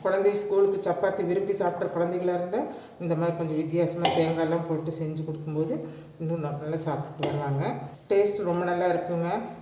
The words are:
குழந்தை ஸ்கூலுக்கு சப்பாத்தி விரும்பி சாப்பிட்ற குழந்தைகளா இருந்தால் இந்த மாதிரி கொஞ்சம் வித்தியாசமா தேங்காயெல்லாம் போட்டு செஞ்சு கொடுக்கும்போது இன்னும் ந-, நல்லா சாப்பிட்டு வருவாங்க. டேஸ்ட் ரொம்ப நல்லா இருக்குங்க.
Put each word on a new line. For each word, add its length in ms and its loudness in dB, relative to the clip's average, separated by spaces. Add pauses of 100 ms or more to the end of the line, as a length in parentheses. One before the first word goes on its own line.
குழந்தை 280 4 (100)
ஸ்கூலுக்கு 360 4 (100)
சப்பாத்தி 420 2
விரும்பி 320 2
சாப்பிட்ற 340 0
குழந்தைகளா 440 0
இருந்தால் 300 -2 (340)
இந்த 160 0
மாதிரி 200 2
கொஞ்சம் 220 -2
வித்தியாசமா 560 2
தேங்காயெல்லாம் 520 2
போட்டு 300 -2
செஞ்சு 280 -4
கொடுக்கும்போது 460 -2 (480)
இன்னும் 240 -2
ந-, 80 -2 (100)
நல்லா 220 -4
சாப்பிட்டு 420 -2
வருவாங்க. 360 0 (480)
டேஸ்ட் 380 4
ரொம்ப 220 2
நல்லா 220 2
இருக்குங்க. 360 0 (320)